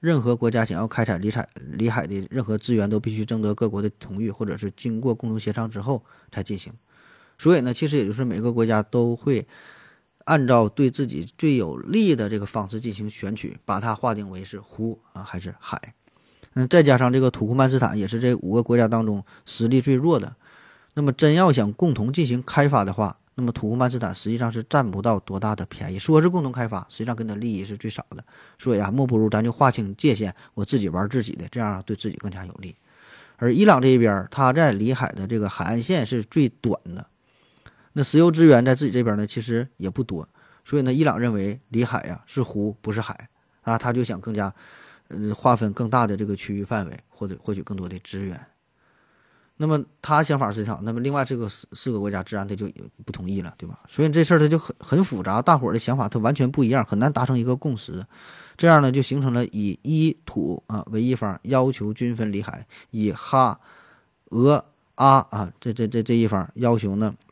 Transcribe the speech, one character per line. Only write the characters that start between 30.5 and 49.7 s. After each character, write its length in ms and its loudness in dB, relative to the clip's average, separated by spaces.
我 100 -4
自 120 0
己 120 0
玩 200 -2
自 140 -2
己 140 -8
的， 160 -12
这 80 -6
样 160 -4
啊， 100 -10
对 80 -4
自 160 -8
己 60 -10
更 120 -10
加 160 -12
有 100 -16
利。 200 -18
而 180 2
伊 100 6
朗 160 8
这 60 4
一 100 8
边 160 4
儿， 160 -2
他 240 2
在 200 4
里 200 0
海 200 -4
的 160 -8
这 100 -2
个 100 -2
海 180 -6
岸 140 -2
线 240 0
是 200 -4
最 240 2
短 320 -4
的， 100 -14
那 100 0
石 160 4
油 100 8
资 180 8
源 180 10
在 100 6
自 100 -2
己 60 0
这 140 0
边 120 0
呢， 80 -2
其 160 -6
实 360 -4
也 120 -6
不 140 -6
多， 260 -8
所 120 -4
以 60 2
呢， 100 0
伊 120 2
朗 160 0
认 120 0
为 360 -2
里 160 0
海 220 -4
呀 200 -12
是 160 -4
湖， 380 -4
不 100 -8
是 100 -2
海 280 -10
啊， 160 0
他 140 -2
就 100 0
想 180 -6
更 140 -8
加， 180 -2
呃， 260 -6
划 220 2
分 180 -2
更 160 -4
大 200 2
的 80 -2
这 100 -4
个 80 -4
区 200 -8
域 100 -6
范 240 -6
围， 100 -16
获 200 -12
得， 120 -12
获 140 -6
取 80 -10
更 140 -10
多 120 -10
的 120 -14
资 200 -12
源。 260 -12
那 60 -2
么 180 0